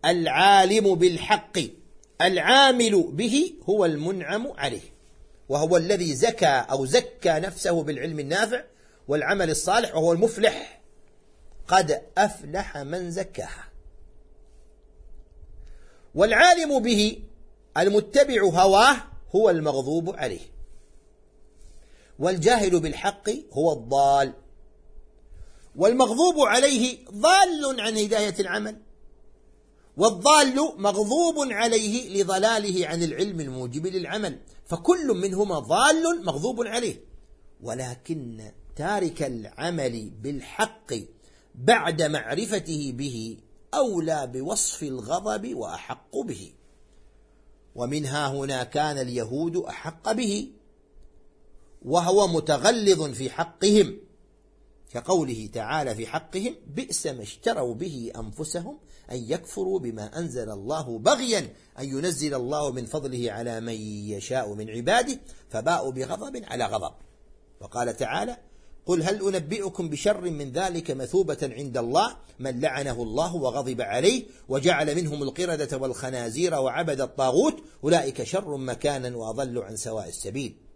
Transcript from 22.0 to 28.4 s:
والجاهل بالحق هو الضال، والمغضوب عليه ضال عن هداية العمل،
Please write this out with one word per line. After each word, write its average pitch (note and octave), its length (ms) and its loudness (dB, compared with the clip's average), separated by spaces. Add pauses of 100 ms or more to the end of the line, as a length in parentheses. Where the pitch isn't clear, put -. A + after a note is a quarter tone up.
والجاهل F#3 600 4
بالحق D#3+ 500 -4 (240)
هو D#3 200 2
الضال، C#3 600 4 (1400)
والمغضوب B3 640 4
عليه B3+ 720 4
ضال D4 680 4
عن A3 160 -2
هداية G#3 420 0
العمل، G#3 420 -4 (1160)